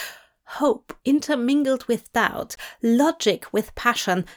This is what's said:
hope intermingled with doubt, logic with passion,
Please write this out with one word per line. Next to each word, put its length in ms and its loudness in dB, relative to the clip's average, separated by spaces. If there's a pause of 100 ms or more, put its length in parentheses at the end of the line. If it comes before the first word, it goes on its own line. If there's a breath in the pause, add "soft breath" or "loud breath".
(600 loud breath)
hope 420 0
intermingled 840 0
with 280 -4
doubt, 420 -2 (280 loud breath)
logic 680 2
with 220 -2
passion, 520 -2 (120)